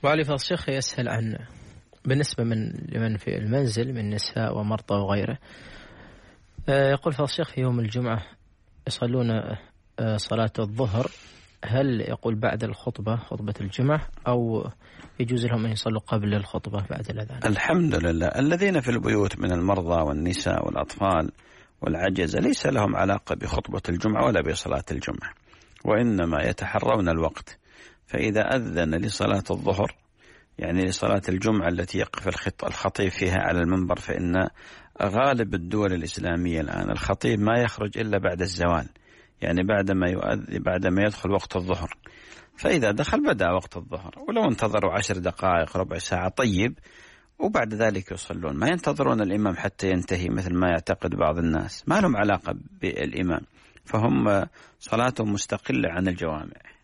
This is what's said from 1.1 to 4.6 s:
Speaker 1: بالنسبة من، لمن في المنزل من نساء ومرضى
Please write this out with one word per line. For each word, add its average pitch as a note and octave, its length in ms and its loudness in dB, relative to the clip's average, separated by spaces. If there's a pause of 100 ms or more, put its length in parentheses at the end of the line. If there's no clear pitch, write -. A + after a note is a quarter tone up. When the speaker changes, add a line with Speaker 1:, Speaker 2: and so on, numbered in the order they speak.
Speaker 1:
بالنسبة C3 400 2
من، A2 280 0 (160)
لمن A2 280 0
في - 220 -4
المنزل A#2+ 560 0
من G#2 160 -2
نساء G#2+ 480 -2
ومرضى G#2 360 -2